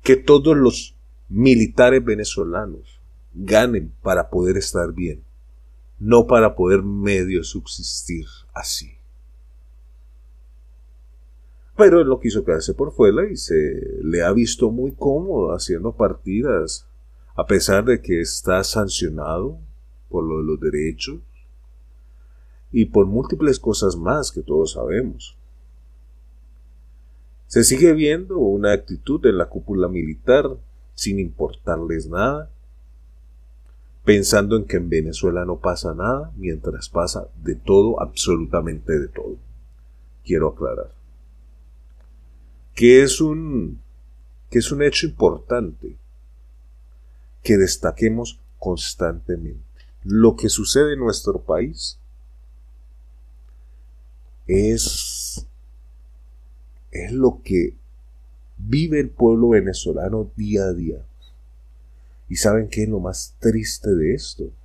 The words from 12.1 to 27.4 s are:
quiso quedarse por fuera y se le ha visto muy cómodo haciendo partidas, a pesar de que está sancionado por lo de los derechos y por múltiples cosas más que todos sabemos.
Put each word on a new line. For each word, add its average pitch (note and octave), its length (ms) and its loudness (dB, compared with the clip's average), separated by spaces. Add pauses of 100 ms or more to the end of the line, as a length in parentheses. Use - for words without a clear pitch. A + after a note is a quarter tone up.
quiso A2 240 -2
quedarse E2 300 -2
por C#3+ 180 -4
fuera B2 400 4
y - 60 -8
se D#2 680 -4
le E2 180 0
ha F#2 120 2
visto A2+ 360 2
muy B2+ 220 -4
cómodo C#3+ 640 -2
haciendo F#2 400 -6
partidas, G2 920 -2 (500)
a E2+ 100 -4
pesar G2+ 400 2
de A#2+ 160 2
que E2+ 180 -2
está F#2 460 -2
sancionado F2+ 920 -4 (520)
por E2+ 160 -4
lo D#2 140 -4
de D#2 40 -4
los D#2 160 -4
derechos D#2 600 -4 (1500)
y A2 140 2
por G2+ 200 4
múltiples C3+ 540 0
cosas G2+ 360 -2
más G#2+ 360 -4
que - 100 -8
todos D#2 320 0
sabemos. F2+ 640 -6 (2000)